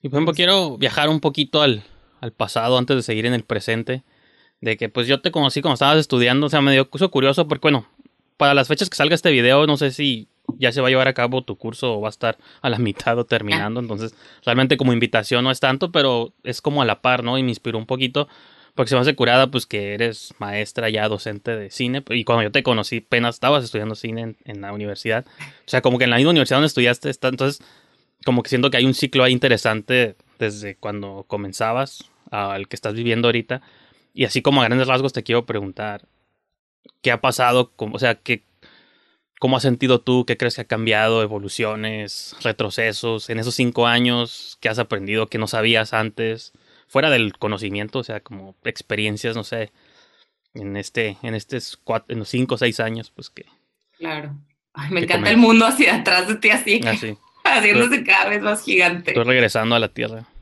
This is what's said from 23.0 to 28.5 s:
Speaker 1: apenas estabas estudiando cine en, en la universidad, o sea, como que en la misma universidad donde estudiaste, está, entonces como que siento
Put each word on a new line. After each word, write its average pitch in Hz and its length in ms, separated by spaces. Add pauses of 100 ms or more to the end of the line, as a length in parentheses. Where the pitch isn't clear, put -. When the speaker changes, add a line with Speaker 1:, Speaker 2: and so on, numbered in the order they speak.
Speaker 1:
apenas 120 320
estabas 135 280
estudiando 110 320
cine 113 240
en, 113 240
en 101 160
la 98 120
universidad, 104 540
o - 420
sea, 127 120
como 123 180
que 127 60
en 120 60
la 117 60
misma 143 140
universidad 139 280
donde 151 100
estudiaste, 123 420
está, 127 180
entonces 131 380 (580)
como 123 180
que - 60
siento 127 220